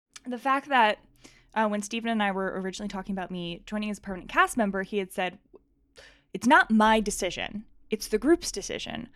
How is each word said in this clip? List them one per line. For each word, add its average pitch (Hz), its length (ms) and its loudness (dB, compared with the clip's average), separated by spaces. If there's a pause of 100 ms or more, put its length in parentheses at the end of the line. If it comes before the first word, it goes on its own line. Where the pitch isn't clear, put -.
(280)
the 247 100 -6
fact 277 300 -2
that, 240 320 4 (540)
uh, 220 160 2
when 208 120 -2
Steven 226 280 -6
and 220 120 0
I 202 120 2
were 190 260 -2
originally 190 300 -6
talking 196 240 -6
about 185 180 -6
me 175 340 -8
joining 214 240 -4
as 202 100 -8
a - 20 -20
permanent 190 280 -10
cast 359 280 2
member, 196 260 0
he 202 140 -4
had 190 160 -4
said, 185 260 -4 (920)
"It's - 140 -8
not 330 220 6
my 220 300 6
decision. 202 640 -4 (260)
It's - 200 -6
the 214 80 0
group's 320 340 2
decision." - 640 -8